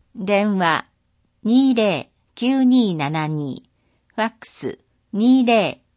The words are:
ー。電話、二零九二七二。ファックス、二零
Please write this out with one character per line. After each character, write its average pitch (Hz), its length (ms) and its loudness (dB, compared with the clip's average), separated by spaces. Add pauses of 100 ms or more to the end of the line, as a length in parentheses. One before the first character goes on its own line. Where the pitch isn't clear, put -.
(140)
ー。 226 120 -12
電 202 320 0
話、 165 280 0 (560)
二 254 320 2
零 208 360 -2 (240)
九 262 300 0
二 247 300 2
七 151 340 -4
二。 147 420 -8 (440)
フ - 60 -6
ァ 214 60 -2
ッ 226 40 -8 (100)
ク - 60 -18
ス、 - 320 -12 (360)
二 247 320 4
零 214 340 0 (160)